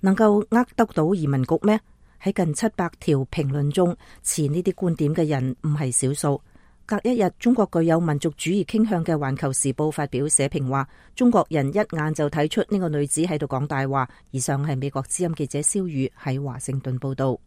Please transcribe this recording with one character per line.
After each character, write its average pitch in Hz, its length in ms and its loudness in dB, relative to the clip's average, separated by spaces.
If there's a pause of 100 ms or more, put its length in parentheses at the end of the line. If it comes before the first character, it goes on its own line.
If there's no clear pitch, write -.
能 190 140 4
夠 208 340 4
呃 240 160 4 (100)
得 226 120 4
到 165 260 2
移 165 120 -2
民 139 180 2
局 165 180 0
咩？」 196 180 4 (420)
喺 196 120 -2
近 170 200 0
七 220 220 -2
百 175 140 -2 (100)
條 143 200 2 (120)
評 143 180 -2
論 143 220 -2
中， - 240 2 (260)
持 - 280 -4
呢 165 120 -2
啲 180 120 0
觀 170 240 -2
點 156 180 0
嘅 170 100 2
人 131 360 -2
唔 156 80 -2
係 147 200 -2
少 131 240 0
數。 143 280 -2 (440)
隔 214 180 -2
一 240 180 2
日， 185 180 2
中 240 140 4
國 226 180 2
具 165 140 2
有 165 160 4
民 151 180 0
族 165 120 0
主 - 180 -8
義 190 160 0
傾 220 240 2
向 170 160 0
嘅 170 100 0
環 139 220 -2
球 135 160 -2
時 135 200 -2
報 151 160 0
發 151 180 -4
表 139 200 -2
社 156 180 4
評 139 220 -2
話： 135 180 -2 (300)
「中 240 160 4
國 196 180 4
人 139 200 0
一 160 80 -2
眼 160 360 -2
就 147 160 0
睇 151 200 0
出 - 180 -2
呢 208 120 0
個 175 100 -2
女 147 180 -2
子 151 140 -2
喺 170 160 -2
度 143 80 -4
講 135 200 -2
大 135 220 -4
話。」 135 220 -2 (220)
以 135 80 -4
上 143 280 -2
係 143 80 -2
美 135 140 -4
國 135 180 -6
之 - 160 -4
音 165 120 -2
記 147 120 -4
者 143 120 -4
蕭 185 280 -2
宇 135 240 -2 (100)
喺 135 220 -4
華 135 160 -8
盛 135 220 -6
頓 127 180 -4
報 135 160 -4
道。 135 300 0